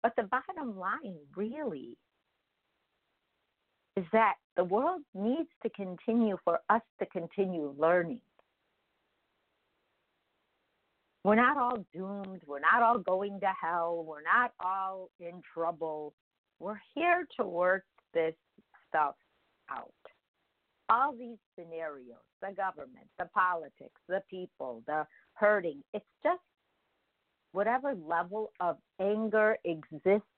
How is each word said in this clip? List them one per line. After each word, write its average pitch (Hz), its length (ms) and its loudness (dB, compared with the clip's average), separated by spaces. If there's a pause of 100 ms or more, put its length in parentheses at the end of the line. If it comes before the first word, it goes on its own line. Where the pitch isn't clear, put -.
But 233 140 2
the 240 60 2
bottom 254 560 -4
line, 196 380 -6 (200)
really, 208 600 -6 (2000)
is 185 160 -2
that 220 220 4 (220)
the 180 80 2
world 277 380 0 (120)
needs 240 360 -2 (120)
to 226 80 -4
continue 202 760 0
for 170 160 2 (100)
us 226 120 4 (160)
to 185 80 -2
continue 170 720 -4
learning. 165 420 2 (3000)
We're 208 100 6
not 254 240 6
all 240 340 -2
doomed. 190 540 -8
We're 143 140 -8
not 196 220 6
all 233 160 6
going 190 420 -2
to 190 200 0
hell. 170 460 -2
We're 151 160 -12
not 226 300 4 (120)
all 190 460 -6 (100)
in 175 220 -12 (100)
trouble. 156 600 -6 (460)
We're 202 200 -8 (140)
here 349 320 2 (120)
to 208 80 0
work 180 380 2 (280)
this 160 220 0 (540)
stuff 147 260 0 (560)
out. 127 220 -12 (960)
All 262 240 4
these 233 240 -12 (180)
scenarios, 156 640 -10 (240)
the 196 160 -8
government, 151 500 -6 (120)
the 175 80 -4
politics, 175 840 -2
the 190 220 0
people, 135 560 -10
the 151 200 -2 (280)
hurting, 196 480 2 (100)
it's 208 120 -6 (180)
just 349 180 2 (1120)
whatever 240 420 0
level 175 680 -2
of 175 180 0 (220)
anger 214 640 2
exists 170 600 0 (140)